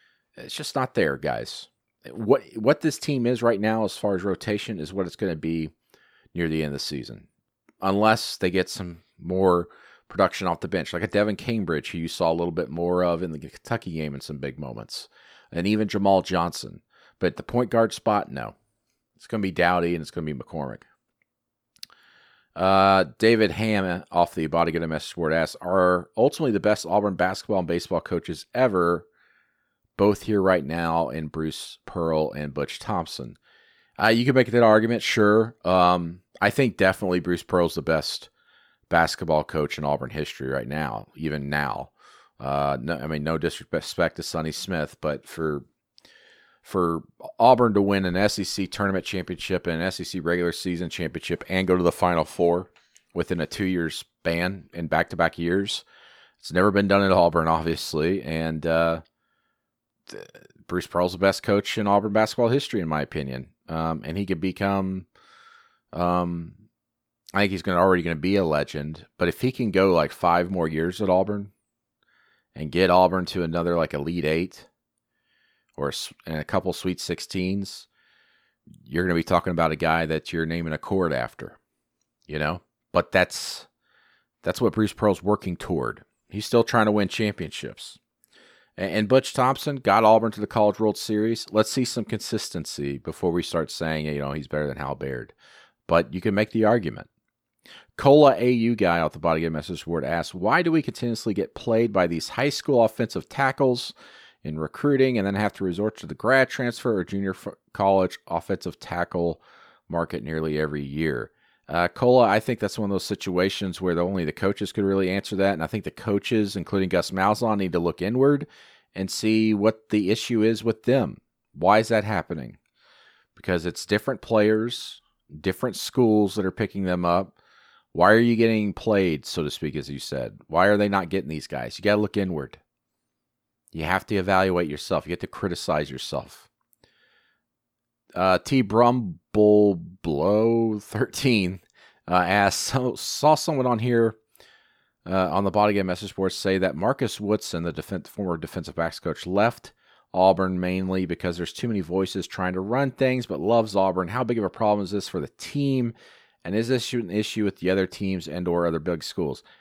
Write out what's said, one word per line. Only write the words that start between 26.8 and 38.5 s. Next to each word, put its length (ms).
Auburn 280
basketball 440
and 80
baseball 340
coaches 520
ever 520
both 280
here 180
right 240
now 440
in 180
Bruce 580
Pearl 460
and 240
Butch 240
Thompson?" 560
Uh, 60
you 180
can 80
make 160
that 140
argument, 400
sure. 600
Um, 580
I 80
think 280
definitely 420
Bruce 240
Pearl's 320
the 80
best 480